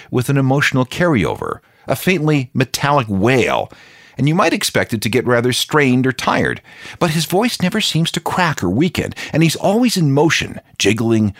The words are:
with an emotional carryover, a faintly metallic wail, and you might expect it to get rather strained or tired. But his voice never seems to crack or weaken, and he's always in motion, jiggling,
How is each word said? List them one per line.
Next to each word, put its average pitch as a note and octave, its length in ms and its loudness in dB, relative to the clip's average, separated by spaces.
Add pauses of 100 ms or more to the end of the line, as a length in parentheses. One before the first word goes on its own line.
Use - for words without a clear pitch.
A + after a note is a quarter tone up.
with B2 200 -2
an C#3+ 80 2
emotional C3+ 480 0
carryover, F2 760 -2 (280)
a - 100 -2
faintly D3+ 560 0
metallic C3+ 560 0
wail, F#2+ 600 0 (480)
and C3+ 120 2
you D3+ 40 2
might A#3 200 2
expect A#2 400 -2
it A2 80 -4
to A#2+ 80 -4
get A#2 180 0
rather A#2+ 240 2
strained C3 560 2
or C3 60 0
tired. - 480 -2 (380)
But E3 120 0
his D#3 140 -2
voice A3 360 -2
never F3+ 200 0
seems E3 300 0
to - 100 -6
crack - 420 -2
or F#2 60 0
weaken, A2+ 440 0 (200)
and D#3 100 4
he's D#3+ 140 2
always A3 400 0
in D3+ 160 2
motion, D3 480 0 (160)
jiggling, A2 640 2